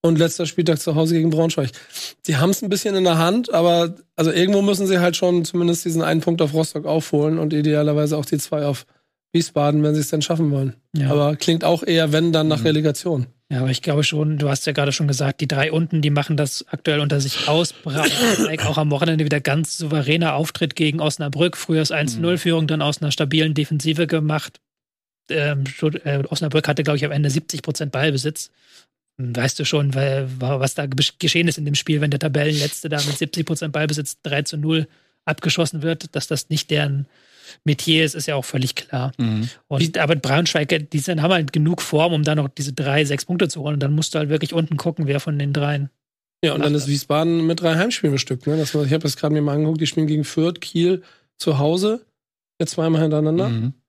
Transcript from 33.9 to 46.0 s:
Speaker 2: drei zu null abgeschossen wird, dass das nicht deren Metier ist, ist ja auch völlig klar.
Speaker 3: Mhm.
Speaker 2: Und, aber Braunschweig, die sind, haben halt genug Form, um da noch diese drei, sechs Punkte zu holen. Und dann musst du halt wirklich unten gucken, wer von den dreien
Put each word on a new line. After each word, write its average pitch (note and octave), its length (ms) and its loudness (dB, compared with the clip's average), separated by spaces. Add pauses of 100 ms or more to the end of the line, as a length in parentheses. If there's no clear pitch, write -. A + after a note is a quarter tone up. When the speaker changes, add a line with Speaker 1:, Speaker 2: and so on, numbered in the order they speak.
Speaker 2:
drei C#3+ 200 -2
zu D3+ 140 -6
null D#3 300 0 (380)
abgeschossen D#3 580 -2
wird, E3 320 -6
dass D3 120 -6
das - 220 -6
nicht D#3 220 -2
deren C#3+ 340 0 (580)
Metier D#3+ 420 2
ist, C#3+ 100 -4
ist D3 120 -6
ja D3 80 -2
auch C3 100 -4
völlig C3 300 -4
klar. B2+ 420 -6
Speaker 3:
Mhm. A2+ 320 0 (180)
Speaker 2:
Und, D#3 300 0
aber D#3+ 180 2
Braunschweig, D3+ 760 0
die D3+ 80 0
sind, D#3+ 220 -2
haben F3+ 120 4
halt D#3+ 180 2
genug E3 300 2
Form, E3 320 2
um D3+ 100 0
da D#3 120 2
noch C#3+ 120 0
diese C#3 260 -8
drei, C#3+ 320 0
sechs C#3 200 -4
Punkte F3 240 0
zu D#3 120 -8
holen. D3 140 -2
Und C#3 80 -2
dann C#3 120 0
musst D#3+ 180 -2
du D#3 60 -2
halt D3+ 100 -2
wirklich D3 240 -2
unten E3 240 0
gucken, D#3 300 -2
wer C#3 120 0
von D3 200 -4
den C#3+ 120 -2
dreien C#3+ 380 -2 (540)